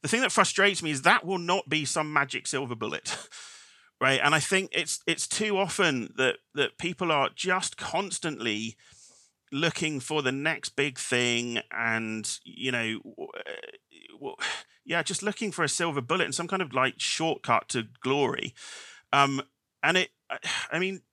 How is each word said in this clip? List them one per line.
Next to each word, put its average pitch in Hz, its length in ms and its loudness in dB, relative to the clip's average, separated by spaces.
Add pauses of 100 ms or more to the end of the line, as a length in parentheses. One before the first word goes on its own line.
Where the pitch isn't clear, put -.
the 147 60 -4
thing 226 140 2
that 262 100 2
frustrates 196 500 4
me 160 100 -2
is 135 120 -2
that 190 220 6
will 185 120 -2
not 180 320 0
be 151 160 2
some 151 260 -2
magic 139 360 0
silver 131 280 -4
bullet, 104 420 -6 (440)
<laughs> - 400 -14
right? 135 220 4
And 147 100 6
I 160 60 6
think 190 340 0
it's, - 340 -2
it's 165 200 -2
too 208 300 0
often 160 600 2
that, 131 200 2 (160)
that 139 240 0
people 175 340 -4
are 143 240 2
just 185 420 -2
constantly 120 1000 -4 (760)
looking 156 480 0
for 151 220 -2
the 131 100 2
next 143 380 -4
big 143 280 -2
thing 120 600 0 (120)
and, 113 720 -2
you 101 280 -6
know, 113 320 -2
w-, - 320 -12
uh, - 800 -14
w-, 139 220 -10 (500)
yeah, 165 180 0
just 175 200 -4
looking 208 280 -2
for 175 120 0
a 143 60 2
silver 160 320 0
bullet 165 240 0
and 139 100 -6
some 170 120 -4
kind 190 140 -2
of, 143 120 -4
like, 127 240 2
shortcut - 720 0
to 113 180 -2 (140)
glory. 131 520 0 (580)
Um, 139 300 4 (420)
and 165 140 4
it, 180 120 2 (200)
I, 131 80 -6 (160)
<sighs> - 200 -6
I 160 60 -2
mean 185 220 -4 (120)